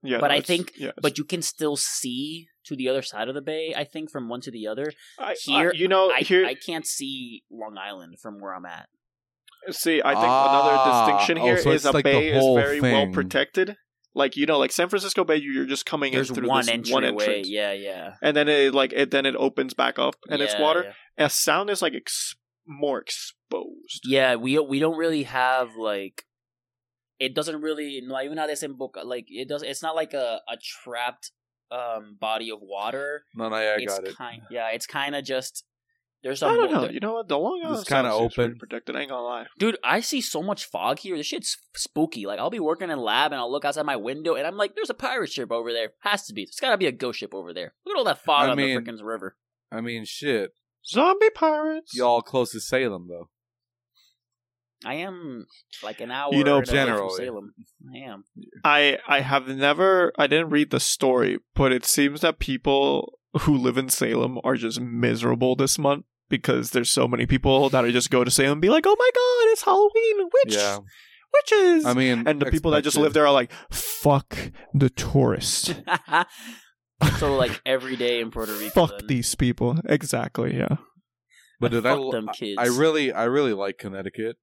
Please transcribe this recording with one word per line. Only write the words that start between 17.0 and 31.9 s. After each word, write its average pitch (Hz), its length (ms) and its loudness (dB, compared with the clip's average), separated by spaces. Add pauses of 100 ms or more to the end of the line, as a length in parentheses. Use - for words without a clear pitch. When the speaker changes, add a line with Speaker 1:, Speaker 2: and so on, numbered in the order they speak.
Speaker 1:
entrance. 104 280 -2
Speaker 2:
Yeah, 101 240 -2
yeah. 98 400 -10 (100)
Speaker 1:
And 147 120 2
then 147 140 4
it, 139 240 4
like, 135 200 2
it, 139 180 0
then 139 140 2
it 135 100 0
opens 135 400 -2
back 127 240 0
up 131 160 0 (140)
and 143 120 -2
it's 123 120 0
Speaker 2:
Yeah, 156 80 -2
Speaker 1:
water. 165 340 0 (220)
Speaker 2:
yeah. 151 80 2
Speaker 1:
A 143 40 0
sound 180 400 0
is, 202 120 -2
like, 160 120 -2
ex-, - 420 -8 (300)
more 143 360 -4
exposed. - 1040 -12
Speaker 2:
Yeah, 131 300 4
we, 131 240 0
we 139 200 -2
don't 160 180 0
really 160 260 -2
have, 127 540 -2
like, 101 460 -6 (960)
it 131 160 -4
doesn't 151 260 -6
really, 147 420 -6
no 131 140 -12
hay 135 100 -6
una 156 200 -6
desemboca-, 135 580 -10
like, 123 220 -10
it 123 200 -12
does, 147 140 -8
it's 143 220 -10
not 160 120 -6
like 160 180 -4
a, 120 360 -4
a 117 80 -10
trapped, 120 720 -10 (380)
um, 113 500 -8